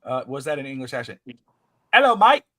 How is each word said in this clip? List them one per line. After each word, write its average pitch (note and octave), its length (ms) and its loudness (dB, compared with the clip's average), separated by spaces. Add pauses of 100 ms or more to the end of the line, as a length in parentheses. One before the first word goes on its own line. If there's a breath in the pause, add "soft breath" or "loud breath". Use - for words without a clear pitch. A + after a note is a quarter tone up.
Uh, B2+ 240 -6
was C3 180 -10
that D3+ 140 -4
an C3+ 60 -10
English C3 280 -10
accent? A#2 260 -10 (720)
Ello, A#3+ 220 4
mate. A3 280 4 (140)